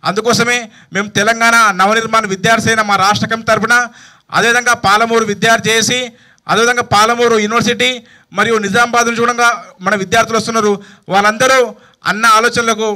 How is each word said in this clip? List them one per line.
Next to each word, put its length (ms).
అందుకోసమే 500
మేము 140
తెలంగాణ 380
నవనిర్మాణ 440
విద్యార్థి 340
సేన 220
మా 140
రాష్ట్ర 260
కమిటీ 200
తరఫున, 240
అదేవిధంగా 380
పాలమూరు 460
విద్యార్థి 360
జేఏసీ, 320
అదేవిధంగా 340
పాలమూరు 500
యూనివర్సిటీ 460
మరియు 180
నిజామాబాద్ 420
నుంచి 160
కూడా 260
మన 160
విద్యార్థులు 380
వస్తున్నారు. 320
వాళ్ళందరూ 480
అన్న 140
ఆలోచనలకు 580